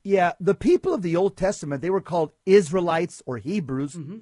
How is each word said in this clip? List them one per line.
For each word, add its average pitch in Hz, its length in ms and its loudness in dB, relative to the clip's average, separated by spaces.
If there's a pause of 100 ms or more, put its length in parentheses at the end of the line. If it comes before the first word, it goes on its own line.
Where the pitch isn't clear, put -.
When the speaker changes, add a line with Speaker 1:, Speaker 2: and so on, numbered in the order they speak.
Speaker 1:
Yeah, 185 360 2
the 190 160 0
people 349 380 2
of 269 80 -2
the 170 160 -2
Old 190 200 0
Testament, 156 440 -4
they 165 80 -4
were 190 120 0
called 160 300 -4 (140)
Israelites 175 800 2
or 127 140 -8
Hebrews. 139 560 -6
Speaker 2:
Mm-hmm. 170 260 -14